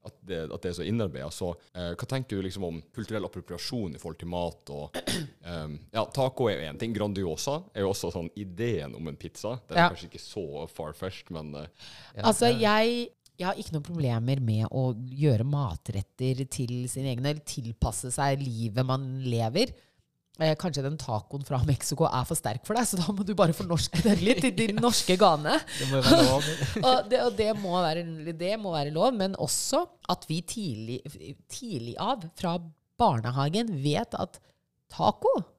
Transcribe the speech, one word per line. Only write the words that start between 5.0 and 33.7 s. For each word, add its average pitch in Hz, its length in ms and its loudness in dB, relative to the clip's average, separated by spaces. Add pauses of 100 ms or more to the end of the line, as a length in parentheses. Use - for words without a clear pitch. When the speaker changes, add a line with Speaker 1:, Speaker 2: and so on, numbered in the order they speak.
Speaker 1:
ehm, 78 340 -8 (140)
ja, 110 100 0
taco 131 460 0
er 85 100 0
jo 78 80 -6
en 71 100 -10
ting. 117 160 -4
Grandiosa 104 680 -2 (100)
er 107 100 -4
jo 95 100 2
også 90 180 -4
sånn 85 240 -4
ideen 92 640 -4
om 80 100 -6
en 73 80 -8
pizza. - 500 -10
Det - 120 -2
er - 20 4
Speaker 2:
Ja. 175 120 6
Speaker 1:
kanskje 87 200 -12
ikke - 80 -16
så 78 500 -8
far-fetched, - 640 -10
men, 76 240 -10
eh, 73 120 -10 (500)
Speaker 3:
Ja. - 60 -8
Speaker 2:
Altså, 233 280 4
Speaker 3:
Ja. 220 300 4
Speaker 2:
jeg, 240 300 0 (280)
jeg 175 80 -2
har 196 80 0
ikke - 160 -10
noen 151 120 -4
problemer 135 580 0
med 110 280 2
å 127 240 0
gjøre 127 520 2
matretter 131 1040 -2
til 123 400 -4
sin 135 160 -4
egen, 127 200 -2
eller 151 140 -2
tilpasse 123 720 -4
seg 143 320 2
livet 117 420 0
man 131 380 -2
lever. 120 480 0 (680)
Eh, 156 160 4
kanskje 147 260 -2
den 143 160 -2
tacoen 135 480 -4
fra 135 180 -2
Mexico 151 420 2
er 123 200 2
for - 100 -2
sterk 110 300 -4
for 214 80 -2
deg, 240 120 4
så 202 120 0
da 175 160 0
må 202 100 -2
du 196 120 -2
bare 175 180 6
fornorske 170 480 0
den 208 160 8
litt 185 260 4
i 262 60 6
din 208 260 0
Speaker 3:
<laughs> - 20 0
Ja. 226 40 2
Speaker 2:
norske 220 360 4
gane. 180 420 6 (180)
Speaker 3:
Det 135 140 -2
må 135 100 4
jo - 0 -
være 302 240 10
lov. 139 180 4 (220)
Speaker 2:
<laughs> 226 240 2
Og 226 200 4
det, 240 120 4
og 240 160 2
det 214 240 2
må 180 200 -2
være, 165 560 -2
det 190 220 -2
må 202 140 -4
være 147 180 0
lov, 196 220 4
men 196 220 0
også - 520 0 (220)
at - 180 -2
vi 160 140 -2
tidlig, 123 600 -6 (460)
tidlig 123 520 -8
av, 214 240 -2 (120)
fra 175 220 -2 (420)
barnehagen, 143 720 2 (140)